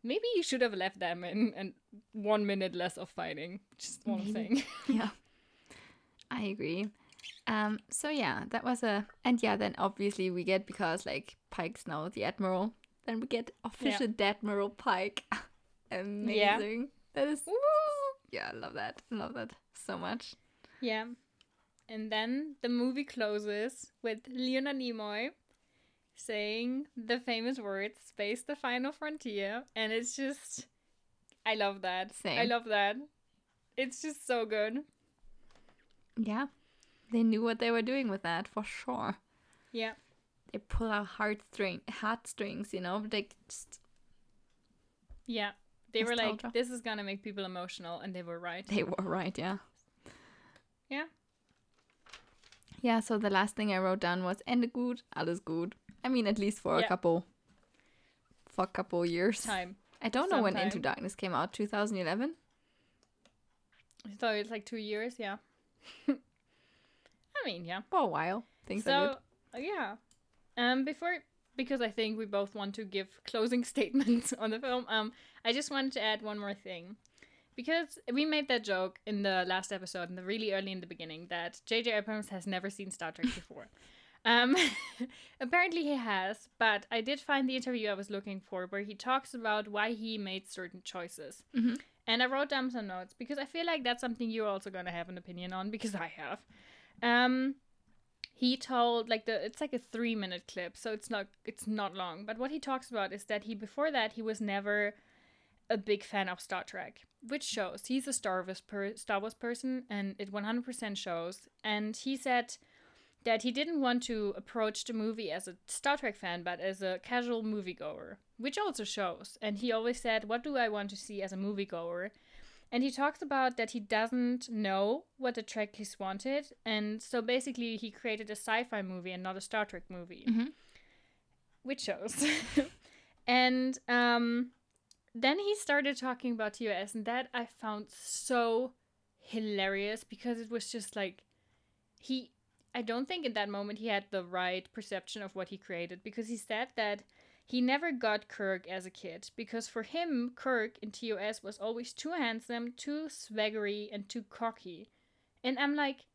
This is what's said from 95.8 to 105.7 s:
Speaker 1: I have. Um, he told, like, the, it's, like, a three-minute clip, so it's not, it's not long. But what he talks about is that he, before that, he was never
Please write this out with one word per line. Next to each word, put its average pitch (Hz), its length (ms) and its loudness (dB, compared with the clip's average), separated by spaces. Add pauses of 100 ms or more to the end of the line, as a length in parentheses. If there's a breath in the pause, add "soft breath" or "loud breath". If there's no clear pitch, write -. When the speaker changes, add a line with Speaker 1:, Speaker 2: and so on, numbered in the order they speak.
Speaker 1:
I 170 140 -2
have. 160 320 -8 (640 loud breath)
Um, 254 520 4 (800)
he 254 240 2
told, 240 520 2
like, 220 180 0
the, 208 180 0
it's, 233 160 -8
like, 302 120 -2
a 247 60 -2
three-minute 220 680 -2
clip, 180 300 -8
so 220 160 -4
it's 214 180 -6
not, 202 160 -2 (180)
it's - 220 -8
not 208 280 0
long. 185 320 -6
But 220 120 -4
what 254 120 0
he 311 100 -4
talks 262 300 -2
about 196 220 0
is 202 120 -10
that 208 200 -2
he, 220 100 -6
before 220 360 0
that, 226 220 2
he 226 100 -8
was 220 180 -2
never 208 540 2 (760 soft breath)